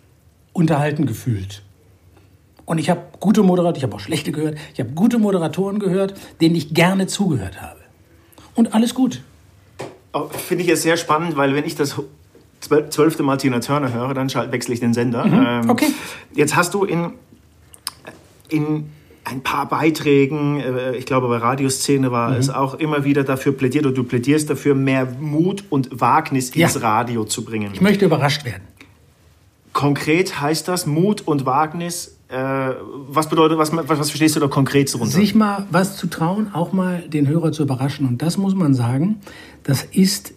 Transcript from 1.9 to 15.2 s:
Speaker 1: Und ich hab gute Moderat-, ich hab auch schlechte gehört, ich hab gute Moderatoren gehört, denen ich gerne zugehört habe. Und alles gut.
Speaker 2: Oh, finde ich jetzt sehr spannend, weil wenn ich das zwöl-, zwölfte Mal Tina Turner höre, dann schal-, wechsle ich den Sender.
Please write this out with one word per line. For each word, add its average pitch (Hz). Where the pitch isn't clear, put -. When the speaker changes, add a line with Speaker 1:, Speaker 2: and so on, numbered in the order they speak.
Speaker 1:
Und 165
ich 147
hab -
gute 214
Moderat-, 175
ich 131
hab 110
auch -
schlechte 160
gehört, 156
ich -
hab 131
gute 233
Moderatoren 196
gehört, 196
denen 165
ich 165
gerne 185
zugehört 135
habe. -
Und 233
alles 226
gut. -
Speaker 2:
Oh, 147
finde 175
ich 175
jetzt 160
sehr 165
spannend, 165
weil 139
wenn 147
ich 165
das 143
zwöl-, -
zwölfte 156
Mal 139
Tina 127
Turner 139
höre, 123
dann 131
schal-, 120
wechsle 123
ich 117
den 117
Sender. 120